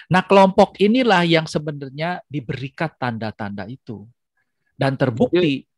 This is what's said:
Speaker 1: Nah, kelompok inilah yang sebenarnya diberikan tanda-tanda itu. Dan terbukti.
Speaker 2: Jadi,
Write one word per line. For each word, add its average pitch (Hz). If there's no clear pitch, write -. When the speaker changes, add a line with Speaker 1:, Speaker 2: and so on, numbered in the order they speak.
Speaker 1:
Nah, 185
kelompok 196
inilah 214
yang 165
sebenarnya 151
diberikan 135
tanda-tanda 107
itu. 110
Dan 135
terbukti. 127
Speaker 2:
Jadi, 165